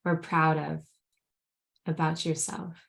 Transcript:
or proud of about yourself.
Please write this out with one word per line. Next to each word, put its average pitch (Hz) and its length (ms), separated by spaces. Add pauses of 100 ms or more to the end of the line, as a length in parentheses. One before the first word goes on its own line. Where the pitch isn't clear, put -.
or 175 140
proud 160 400
of 156 220 (1040)
about 160 400
yourself. 165 640